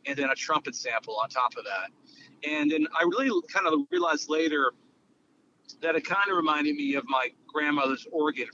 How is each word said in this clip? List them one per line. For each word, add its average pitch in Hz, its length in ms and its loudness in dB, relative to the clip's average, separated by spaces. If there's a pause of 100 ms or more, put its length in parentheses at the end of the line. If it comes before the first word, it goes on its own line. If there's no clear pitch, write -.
and 139 100 -6
then 139 120 0
a 135 60 0
trumpet 147 400 -2
sample 113 460 -4
on 113 80 -2
top 123 260 0
of 113 100 -8
that. 98 260 -6 (580)
And 151 220 2
then 156 160 2 (120)
I 165 40 6
really 220 260 2 (180)
kind 196 200 0
of 156 140 4 (100)
realized 170 360 0
later 151 440 2 (1080)
that 160 140 2
it 156 80 -2
kind 196 280 0
of 185 40 0
reminded 151 400 2
me 139 200 -2
of 139 120 -2
my 131 220 0 (180)
grandmother's 147 640 0
organ 123 420 -2